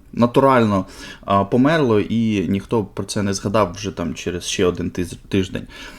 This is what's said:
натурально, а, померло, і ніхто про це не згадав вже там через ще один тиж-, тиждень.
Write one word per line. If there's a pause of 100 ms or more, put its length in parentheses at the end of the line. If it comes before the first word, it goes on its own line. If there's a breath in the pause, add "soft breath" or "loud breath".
(120)
натурально, (400 loud breath)
а,
померло,
і
ніхто
про
це
не
згадав
вже
там
через
ще
один
тиж-, (120)
тиждень. (320 loud breath)